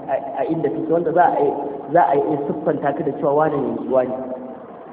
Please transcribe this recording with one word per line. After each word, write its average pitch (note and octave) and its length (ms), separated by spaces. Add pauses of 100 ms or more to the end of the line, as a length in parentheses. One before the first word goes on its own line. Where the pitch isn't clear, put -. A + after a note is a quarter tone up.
a, - 120 (200)
a - 100
inda D#3+ 240
take, - 220
wanda E3 220
za F3 120
a - 160
yi, C#3+ 120 (400)
za E3+ 120
a - 120
yi C#3+ 280
siffanta D3 480
ka - 100
da D3 100
cewa D3 220
wane D3+ 220
ne B2+ 120
nutsuwa A#2+ 360
ne. B2 120 (760)